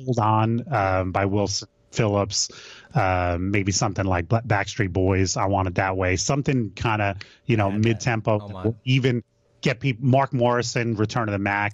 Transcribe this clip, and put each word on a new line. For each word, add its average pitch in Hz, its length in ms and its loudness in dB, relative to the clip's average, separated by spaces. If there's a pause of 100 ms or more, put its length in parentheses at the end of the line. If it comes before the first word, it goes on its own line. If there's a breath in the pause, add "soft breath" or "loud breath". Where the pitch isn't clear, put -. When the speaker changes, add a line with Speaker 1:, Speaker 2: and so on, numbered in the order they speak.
Speaker 1:
Hold 120 140 0
On, 110 520 2
um, 95 400 2
by 98 140 2
Wilson 98 420 -2 (240)
Phillips, 101 600 0 (420 loud breath)
uh, 92 460 2
maybe 98 320 0
something 95 340 -2
like 90 220 0
Bla-, 117 160 0
Backstreet 98 500 -2
Boys, 95 420 2
I 110 100 -2
Want 95 220 0
It 87 80 -6
That 95 220 0
Way, 92 200 0
something 135 580 -2
kinda, 104 400 -2 (320 loud breath)
you 113 100 2
know, 101 120 4
Speaker 2:
Yeah, 98 80 -4
that, 107 80 2
Speaker 1:
mid-tempo, 113 580 0
Speaker 2:
oh 104 60 -14
my. 95 240 -4 (120)
Speaker 1:
even 131 380 2 (380)
get - 180 -2
people, 131 280 -2
Mark 135 260 4
Morrison, 120 600 0
Return 107 320 0
of 104 60 -2
the 98 60 0
Mac. 101 340 0